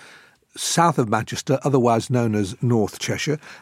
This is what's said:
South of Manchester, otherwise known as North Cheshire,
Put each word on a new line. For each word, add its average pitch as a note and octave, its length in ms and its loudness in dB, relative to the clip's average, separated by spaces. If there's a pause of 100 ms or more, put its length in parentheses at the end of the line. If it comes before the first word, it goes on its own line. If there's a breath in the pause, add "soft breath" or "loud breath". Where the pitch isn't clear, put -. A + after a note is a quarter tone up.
(580 loud breath)
South E3+ 400 2
of B2+ 100 2
Manchester, A2 560 -2
otherwise A#2+ 460 2
known A#2 260 2
as G2 260 -4
North A#2 380 0
Cheshire, D3 400 -4 (220 loud breath)